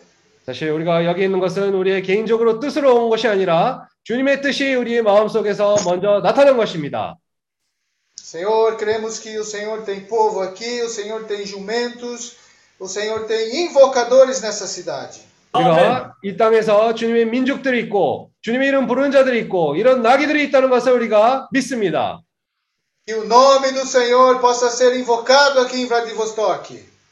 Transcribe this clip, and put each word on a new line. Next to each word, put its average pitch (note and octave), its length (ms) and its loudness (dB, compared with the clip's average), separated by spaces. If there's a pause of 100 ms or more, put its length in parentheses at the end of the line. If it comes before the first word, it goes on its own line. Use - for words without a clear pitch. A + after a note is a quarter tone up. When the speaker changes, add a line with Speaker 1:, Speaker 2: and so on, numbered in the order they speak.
(440)
Speaker 1:
사실 D3+ 260 -6
우리가 E3 340 0
여기 F3 180 -2
있는 F#3+ 160 0
것은 F#3+ 360 -2
우리의 F#3+ 280 0
개인적으로 A3 560 0
뜻으로 C4+ 460 2
온 A3+ 60 0
것이 A3+ 180 0
아니라 F#3+ 580 0 (180)
주님의 C4+ 360 0
뜻이 C4+ 340 -2
우리의 A#3 280 0
마음속에서 G#3 840 2
먼저 F#3 360 0
나타난 B3+ 360 4
것입니다. C3+ 600 -4 (1040)
Speaker 2:
Senhor, A3 580 -2
cremos A3 440 -6
que A3 180 -12
o G#3 60 -6
Senhor G#3+ 400 -10
tem G3 160 -8
povo G#3+ 400 0
aqui, A#3 420 -6
o A3+ 60 -4
Senhor G#3+ 380 -10
tem G3+ 200 -8
jumentos, A#3 920 -10 (440)
o F#3+ 80 -12
Senhor A3 380 -6
tem A3+ 400 -4
invocadores B3+ 760 4
nessa G#3 240 -8
cidade. D#3 600 -12 (280)
Speaker 1:
우리가 E3+ 420 2
Speaker 3:
아멘. - 140 -10 (140)
Speaker 1:
이 G3 120 -8
땅에서 A3 580 2
주님의 A3+ 320 0
민족들이 B3+ 580 -2
있고, D#3+ 460 -4 (120)
주님의 C4 260 -2
이름 C4+ 180 0
부르는 C4 240 0
자들이 B3+ 300 2
있고, E3 360 -2
이런 B3 260 2
나귀들이 D4 420 2
있다는 C4 260 2
것을 B3+ 220 2
우리가 A#3 600 2
믿습니다. F3 680 -4 (840)
Speaker 2:
Que A3 80 -8
o G#3+ 100 -6
nome C4 480 4
do C4 140 -4
Senhor B3+ 540 4
possa B3 280 2
ser B3 300 2
invocado C4 600 2
aqui B3+ 200 -2
em A#3+ 60 -4
Vladivostok. A3 960 -4 (280)